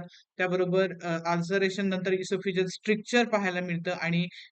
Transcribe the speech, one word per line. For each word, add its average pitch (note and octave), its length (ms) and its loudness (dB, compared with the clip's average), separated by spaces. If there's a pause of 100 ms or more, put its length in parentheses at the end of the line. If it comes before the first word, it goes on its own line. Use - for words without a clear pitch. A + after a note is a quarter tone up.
(360)
त्याबरोबर, F3+ 560 2 (100)
अ, E3+ 240 -2
अल्सरेशन F#3 600 0
नंतर F#3 260 0
esophageal F#3+ 540 0
स्ट्रिक्चर G#3+ 640 0
पाहायला G3 320 0
मिळतं F3 300 -4
आणि E3+ 360 0 (260)